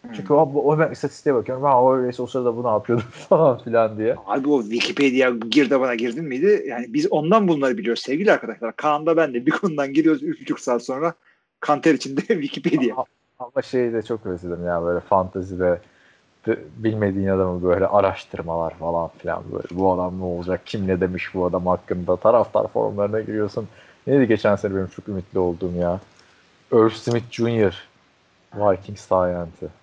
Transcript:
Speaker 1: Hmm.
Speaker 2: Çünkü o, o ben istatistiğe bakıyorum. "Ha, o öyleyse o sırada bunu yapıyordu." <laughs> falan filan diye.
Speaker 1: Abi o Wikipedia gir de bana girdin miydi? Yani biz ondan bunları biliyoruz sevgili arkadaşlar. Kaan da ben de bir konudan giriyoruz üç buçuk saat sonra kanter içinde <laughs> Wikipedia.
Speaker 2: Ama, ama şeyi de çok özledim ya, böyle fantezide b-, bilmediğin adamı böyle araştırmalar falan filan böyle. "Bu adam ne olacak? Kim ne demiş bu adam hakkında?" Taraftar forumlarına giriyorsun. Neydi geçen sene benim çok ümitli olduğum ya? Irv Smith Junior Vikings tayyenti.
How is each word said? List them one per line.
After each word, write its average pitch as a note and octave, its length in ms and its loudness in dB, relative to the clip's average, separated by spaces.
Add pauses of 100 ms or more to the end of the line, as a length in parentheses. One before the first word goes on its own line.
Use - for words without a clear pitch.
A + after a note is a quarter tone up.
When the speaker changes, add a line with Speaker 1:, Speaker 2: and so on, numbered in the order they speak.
Speaker 1:
Hmm. - 100 -16
Speaker 2:
Çünkü D3 200 -2
o, D3 220 4
o D3+ 240 2
ben D#3+ 120 2
istatistiğe C#3 440 -4
bakıyorum. B2+ 280 -2
"Ha, C3+ 200 4
o C3 120 4
öyleyse B2+ 260 -2
o B2 60 -4
sırada B2 300 -2
bunu B2 100 -4
yapıyordu." A2 360 0 (120)
<laughs> - 140 -20
falan D3+ 280 6
filan A2+ 400 0
diye. A2 180 0 (100)
Speaker 1:
Abi C3 240 -2
o C#3+ 120 4
Wikipedia B2+ 680 2
gir A#2+ 400 2
de C#3 100 4
bana B2+ 160 0
girdin A#2 300 -4
miydi? D#3 420 2
Yani A#2+ 260 -6
biz D3+ 180 0
ondan F3 360 2
bunları C3+ 300 0
biliyoruz A2 260 -4
sevgili F3 280 0
arkadaşlar. A2+ 440 -2
Kaan D3+ 300 -2
da E3 120 2
ben D#3 160 2
de A#2+ 120 -4
bir D#3 60 4
konudan D3 420 -4
giriyoruz D3+ 300 4
üç D#3+ 180 -6
buçuk C#3+ 180 -6
saat A#2+ 240 -2
sonra D3+ 300 -4 (460)
kanter D3+ 340 2
içinde C3+ 280 -2
<laughs> - 60 -10
Wikipedia. C#3 680 0
Speaker 2:
Ama, B2+ 120 -6 (340)
ama B2 220 -6
şeyi B2 320 -2
de A2+ 80 -2
çok G#2+ 240 -8
özledim F2 400 -6
ya, E2+ 180 -2
böyle F2 160 0
fantezide F2+ 800 0 (680)
b-, A2+ 120 0 (180)
bilmediğin G#2 500 0
adamı F#2 360 0
böyle F2+ 240 4
araştırmalar E2+ 840 0
falan E2 440 -4
filan E2+ 340 -6
böyle. - 200 -8
"Bu F#2 220 2
adam F2+ 260 -4
ne F#2 40 -6
olacak? F2+ 420 -4
Kim G2 220 -4
ne F#2+ 140 0
demiş F2+ 320 -4
bu F#2 120 0
adam F2+ 220 -2
hakkında?" F2+ 480 -2
Taraftar A2 520 2
forumlarına G#2 540 -2
giriyorsun. G#2+ 460 -6 (400)
Neydi C3 200 4
geçen G#2 280 4
sene G2 200 -4
benim F#2+ 120 -2
çok - 220 -14
ümitli F#2+ 300 -6
olduğum F2 360 -2
ya? F2 240 -2 (720)
Irv A2+ 180 6
Smith A#2 420 -4
Junior A2+ 420 0 (840)
Vikings G2+ 520 -2
tayyenti. F2 600 -2 (160)